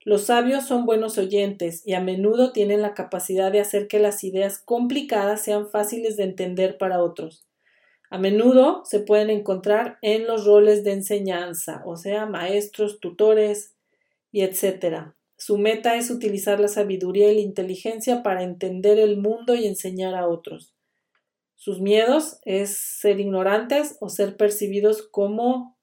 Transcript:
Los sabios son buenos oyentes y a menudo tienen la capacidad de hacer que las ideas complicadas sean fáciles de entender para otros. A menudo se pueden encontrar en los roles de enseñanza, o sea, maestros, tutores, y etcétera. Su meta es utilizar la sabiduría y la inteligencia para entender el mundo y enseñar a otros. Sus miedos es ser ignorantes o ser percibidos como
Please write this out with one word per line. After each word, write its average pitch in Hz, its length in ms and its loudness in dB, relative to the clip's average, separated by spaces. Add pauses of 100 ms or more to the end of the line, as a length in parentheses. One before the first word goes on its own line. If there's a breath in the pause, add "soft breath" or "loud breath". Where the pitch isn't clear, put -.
Los 202 240 0
sabios 247 420 2
son 240 180 -2
buenos 220 320 0
oyentes 196 680 -2
y 196 100 -4
a 180 60 -2
menudo 202 520 0
tienen 208 320 0
la 208 100 -4
capacidad 190 580 -4
de 208 100 2
hacer 202 260 -2
que 214 100 -2
las 208 260 0
ideas 196 360 -4
complicadas 240 840 -2
sean 208 260 -2
fáciles 214 500 -4
de 202 80 0
entender 185 520 -2
para 180 240 0
otros. 170 460 -6 (640)
A 185 80 -8
menudo 254 680 6
se 208 140 -2
pueden 208 320 2
encontrar 208 720 -2
en 220 240 0
los 220 180 -2
roles 208 380 8
de 202 100 0
enseñanza, 190 960 -6
o 170 100 -10
sea, 208 300 -4
maestros, 202 720 -4
tutores, 208 720 0 (600)
y 202 80 0
etcétera. 185 760 -4 (220)
Su 202 200 -2
meta 220 380 0
es 240 140 -4
utilizar 208 500 -2
la 208 80 4
sabiduría 196 640 2
y 214 40 4
la 214 60 2
inteligencia 202 840 -4
para 185 200 -2
entender 185 560 2
el 208 180 4
mundo 233 380 0
y 220 120 0
enseñar 185 480 -6
a 180 120 -2
otros. 165 440 -8 (920)
Sus 190 160 -6
miedos 226 640 2
es 196 320 -2
ser - 460 0
ignorantes 214 800 0
o 202 80 -8
ser 202 260 -2
percibidos 208 640 0
como 233 800 -2